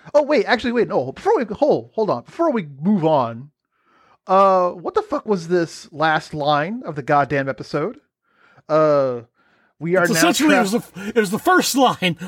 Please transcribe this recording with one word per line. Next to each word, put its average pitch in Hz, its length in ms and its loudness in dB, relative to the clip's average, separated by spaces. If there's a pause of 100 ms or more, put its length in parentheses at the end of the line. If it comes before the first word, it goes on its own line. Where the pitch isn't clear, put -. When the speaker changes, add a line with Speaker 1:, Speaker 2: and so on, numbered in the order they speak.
(140)
Speaker 1:
Oh, 294 80 4
wait, 269 240 0
actually, 233 260 -2
wait, 220 160 0
no, 143 240 -4
before 440 240 0
we, 269 80 0
hold, 190 500 -2
hold 220 140 -2
on. 123 160 -2
Before 330 260 -2
we 220 160 -2 (140)
move 180 240 0
on, 131 460 0 (760)
uh, 190 440 4
what 180 240 -10
the 415 80 0
fuck 294 240 -6
was 185 220 -2
this 170 440 -2
last 156 400 -2
line 151 540 -2
of 151 100 -10
the 143 60 -8
goddamn 139 460 0
episode? 151 520 -6 (680)
Uh, 143 520 2 (560)
"We 170 180 -2
are 175 80 2
Speaker 2:
It's 202 80 -2
Speaker 1:
now 185 60 -2
Speaker 2:
essentially, 302 360 2
Speaker 1:
tra-" - 40 4
Speaker 2:
it 240 40 2
was 196 100 -2
the, 208 420 -6
it 233 60 2
was 196 100 0
the 214 80 -2
first 359 380 2
line 190 400 2 (120)